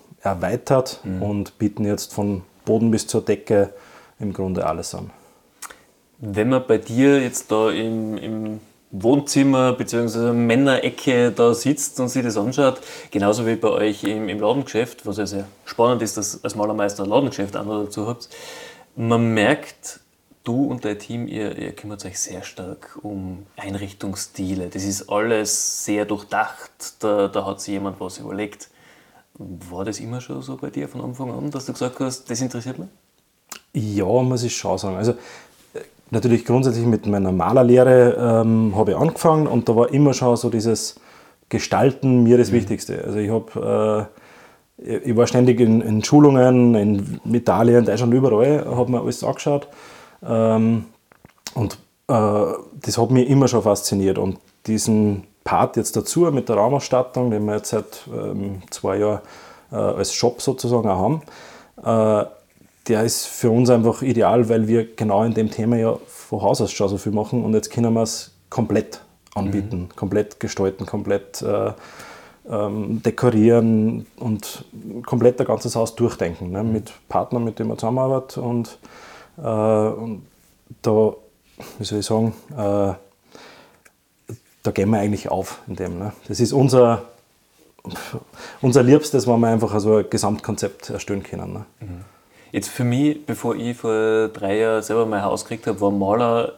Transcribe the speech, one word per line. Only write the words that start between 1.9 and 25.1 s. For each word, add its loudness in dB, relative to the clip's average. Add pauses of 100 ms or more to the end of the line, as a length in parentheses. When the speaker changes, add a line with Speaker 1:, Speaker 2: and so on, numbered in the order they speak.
Speaker 1:
von -4 (220)
Boden 2
bis 0
zur 0
Decke 0 (500)
im -6
Grunde -4
alles -6
an. -12 (1120)
Speaker 2:
Wenn -2
man 0
bei 4
dir 4
jetzt -6
da 2
im, -4
im -8 (300)
Wohnzimmer 2
beziehungsweise -2
Männerecke 2
da 4
sitzt -2
und -2
sich -2
das -2
anschaut, 0 (300)
genauso 0
wie 0
bei 0
euch 0
im, -4
im -6
Ladengeschäft, -2
was -6
ja -2
sehr -6 (200)
spannend 0
ist, -6
das -8
als -8
Malermeister -2
ein -4
Ladengeschäft 0
auch -8
noch -4
dazu -8
habt, -10 (680)
man 2
merkt, -2 (420)
du -2
und -6
dein -6
Team, -10
ihr, -6
ihr -10
kümmert -14
euch -12
sehr -8
stark -16
um -10 (100)
Einrichtungsstile. -8
Das -10
ist -6
alles -2